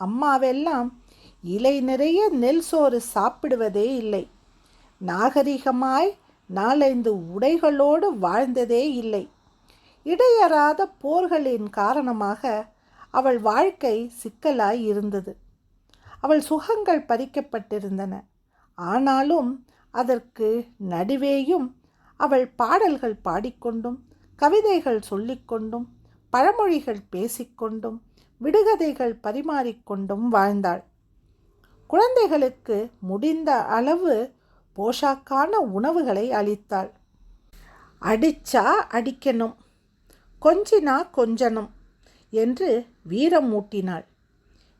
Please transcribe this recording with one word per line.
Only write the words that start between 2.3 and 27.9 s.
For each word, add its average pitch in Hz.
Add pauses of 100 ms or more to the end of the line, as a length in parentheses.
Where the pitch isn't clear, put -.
சோறு 277 (120)
சாப்பிடுவதே 220 (100)
இல்லை. 214 (760)
நாகரிகமாய் 262 (380)
நாலைந்து 240
உடைகளோடு 285 (100)
வாழ்ந்ததே 233 (100)
இல்லை. 226 (800)
இடையறாத 359
போர்களின் 285
காரணமாக 220 (380)
அவள் 254
வாழ்க்கை 226 (120)
சிக்கலாய் 233
இருந்தது. 202 (840)
அவள் 302
சுகங்கள் 320
பறிக்கப்பட்டிருந்தன. 202 (540)
ஆனாலும் 262 (240)
அதற்கு 233 (220)
நடுவேயும் 269 (480)
அவள் 254
பாடல்கள் 269
பாடிக்கொண்டும் 226 (380)
கவிதைகள் 330 (100)
சொல்லிக்கொண்டும் 226 (460)
பழமொழிகள் 302 (100)
பேசிக்கொண்டும் 220 (420)